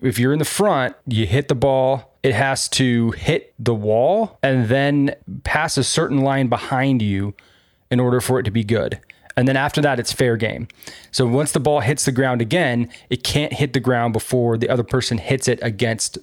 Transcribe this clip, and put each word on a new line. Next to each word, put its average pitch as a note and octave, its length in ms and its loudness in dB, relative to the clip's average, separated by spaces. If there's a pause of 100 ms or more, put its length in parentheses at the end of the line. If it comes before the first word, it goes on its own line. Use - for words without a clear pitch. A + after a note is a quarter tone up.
if A#2+ 160 -2
you're C3 160 2
in D3+ 40 0
the D#3 60 0
front, D#3 500 0 (120)
you A2+ 180 0
hit B2 240 0
the D3+ 60 2
ball, C3 680 0
it B2+ 120 2
has C3+ 360 0
to A#2+ 420 2
hit - 460 -4
the A#2 160 0
wall B2 680 0
and C3 260 2
then C#3 460 2 (280)
pass D3+ 360 -2
a C3 60 2
certain D#3+ 360 0
line C3+ 280 0
behind B2+ 520 0
you G2+ 320 -2 (580)
in B2 80 2
order B2 220 2
for B2+ 180 0
it B2+ 40 -2
to G#2 80 -4
be A2 120 0
good. G#2 380 -2 (380)
And B2+ 100 4
then C3+ 80 2
after C#3+ 240 0
that, C#3 180 2
it's A#2 140 -4
fair A#2+ 240 2
game. G#2+ 320 -4 (440)
So B2+ 140 2
once C3+ 260 0
the D#3+ 80 0
ball D3 200 2
hits C#3 240 -2
the C#3 80 0
ground B2 300 0
again, A#2+ 480 0 (180)
it - 160 -4
can't - 300 -2
hit C#3 180 -2
the C3+ 80 0
ground A#2+ 320 2
before A#2 460 0
the A2+ 100 0
other A#2+ 160 0
person B2+ 320 -2
hits B2+ 320 -2
it A#2+ 140 0
against A2+ 600 -4